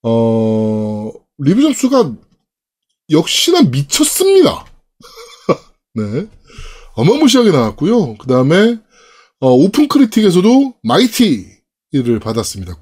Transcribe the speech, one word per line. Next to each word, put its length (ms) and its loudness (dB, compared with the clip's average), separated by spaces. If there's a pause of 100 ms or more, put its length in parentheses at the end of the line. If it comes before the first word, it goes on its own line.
어, 1080 -2 (260)
리뷰 240 0
점수가 520 0 (960)
역시나 540 0
미쳤습니다. 1000 0 (720)
<laughs> 580 -8
네. 320 -6 (680)
어마무시하게 560 2
나왔고요. 640 -2
그 100 -16
다음에, 520 2 (600)
어, 120 2
오픈 340 2
크리틱에서도 960 2
마이티를 1400 -2
받았습니다. 600 -8